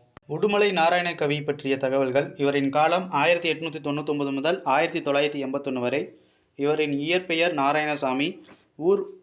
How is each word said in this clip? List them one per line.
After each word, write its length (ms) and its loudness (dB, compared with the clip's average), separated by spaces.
உடுமலை 440 2
நாராயணகவி 720 2
பற்றிய 340 -2
தகவல்கள், 500 0
இவரின் 340 2
காலம் 360 2
ஆயிரத்தி 300 2
எட்நூத்தி 320 -6
தொண்ணூத்தொன்பது 500 -2
முதல் 340 0
ஆயிரத்தி 380 0
தொள்ளாயிரத்தி 400 0
எண்பத்தொன்னு 420 -4
வரை. 160 0
இவரின் 400 0
இயற்பெயர் 640 0
நாராயணசாமி. 680 0
ஊர் 260 2